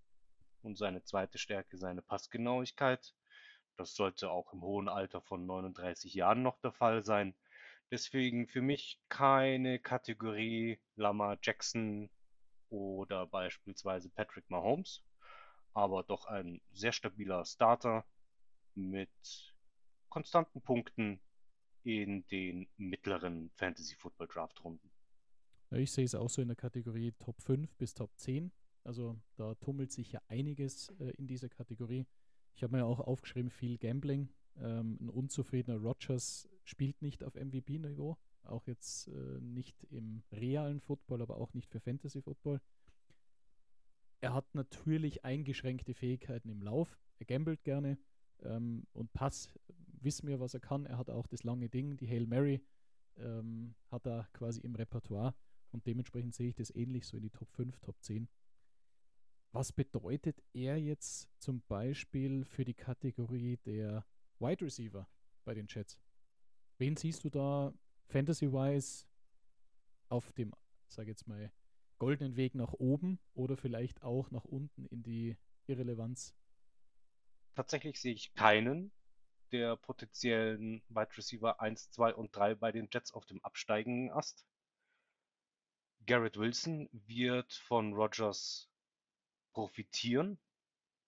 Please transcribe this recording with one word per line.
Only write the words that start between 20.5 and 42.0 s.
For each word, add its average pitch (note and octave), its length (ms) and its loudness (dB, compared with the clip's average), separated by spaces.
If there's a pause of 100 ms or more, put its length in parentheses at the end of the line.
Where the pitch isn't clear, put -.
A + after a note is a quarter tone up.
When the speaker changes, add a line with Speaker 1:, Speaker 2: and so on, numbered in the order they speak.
Speaker 1:
Punkten A2+ 600 0 (600)
in G2+ 440 0
den F#2 480 -2
mittleren F2+ 760 -2
Fantasy-Football-Draft-Runden. - 1400 -6 (800)
Speaker 2:
Ja, C3 60 0
ich C3+ 160 2
sehe C3 100 2
es B2 100 0
auch A#2+ 160 0
so - 120 -2
in A#2+ 80 0
der A#2 80 -4
Kategorie A#2 600 -4
Top - 220 -10
fünf C#3 360 0
bis - 160 -4
Top - 240 -6
zehn. D#3 340 -2 (320)
Also A#2 340 -6 (180)
da A2 200 -4
tummelt C#3 360 -2
sich - 220 -6
ja - 140 -6
einiges, C#3 600 -2 (100)
äh, C3 120 -2
in C#3 160 -6
dieser B2+ 220 -4
Kategorie. B2 560 -4 (500)
Ich - 80 -4
habe B2 140 2
mir B2 80 6
auch A#2 140 4
aufgeschrieben, B2+ 500 0
viel A#2+ 280 -2
Gambling. C#3 520 2 (280)
Ähm, A2+ 440 0
ein A#2 80 -4
unzufriedener B2 680 0
Rodgers A#2+ 720 -2 (140)
spielt - 380 -2
nicht C#3+ 220 -4
auf C3+ 120 -8
M C3+ 160 -6
V C3 100 -2
P-Niveau, D3 560 -4 (260)
auch - 220 -6
jetzt, - 440 -8
äh, C3 320 -6
nicht B2 500 -8
im A2+ 400 -6
realen C#3+ 480 0
Football, C3 420 -4
aber A#2 140 -4
auch - 180 -4
nicht B2+ 160 -6
für A2+ 120 -8
Fantasy-Football. C#3 800 -2 (1600)